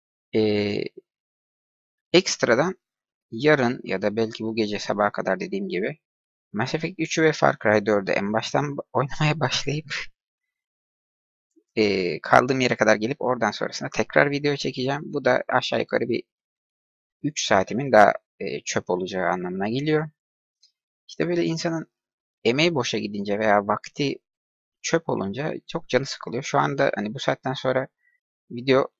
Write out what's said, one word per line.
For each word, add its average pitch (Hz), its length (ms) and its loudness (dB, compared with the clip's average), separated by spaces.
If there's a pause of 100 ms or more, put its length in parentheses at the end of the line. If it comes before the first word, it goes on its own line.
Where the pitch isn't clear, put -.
(360)
Ee, 104 480 0 (1300)
ekstradan 160 640 2 (560)
yarın 131 520 2
ya 95 180 -4
da 104 140 0
belki 113 280 -2
bu 110 120 -6
gece 104 240 0
sabaha 104 320 0
kadar 95 280 -2
dediğim 104 300 -6
gibi 117 300 -4 (540)
Mass 117 220 -4
Effect 160 240 -6
üçü 160 240 0
ve 156 80 4
Far 139 320 2
Cry 104 220 4
dördü 101 260 2
en 101 220 0
baştan 139 320 -2
ba-, 143 220 -8
<laughs> - 60 -16
oynamaya 151 460 0
başlayıp, 139 540 -4 (1800)
e, 95 440 2
kaldığım 131 380 4
yere 123 160 2
kadar 107 200 4
gelip 110 260 -4
oradan 120 300 0
sonrasında - 420 -8
tekrar 147 380 2
video 143 240 -2
çekeceğim. 139 480 -4
Bu 147 220 -6
da 123 240 2
aşağı 123 300 0
yukarı 117 300 -2
bir - 140 -2 (1000)
üç - 240 -4
saatimin 110 440 0
daha, 107 220 10 (260)
e, 73 260 -6
çöp - 240 -4
olacağı 92 400 -2
anlamına 92 400 -4
geliyor. 151 400 0 (1000)
İşte - 200 -2
böyle 170 180 0
insanın 165 420 -4 (560)
emeği 151 320 2
boşa 120 220 0
gidince 101 420 -4
veya 104 280 4
vakti - 520 -4 (640)
çöp - 280 -2
olunca 113 440 -4 (140)
çok - 220 -10
canı 127 160 2
sıkılıyor. - 380 -8
Şu - 160 0
anda 143 360 0
hani 107 180 -6
bu 135 60 -12
saatten 135 340 -4
sonra 131 340 -2 (640)
video 131 360 2 (120)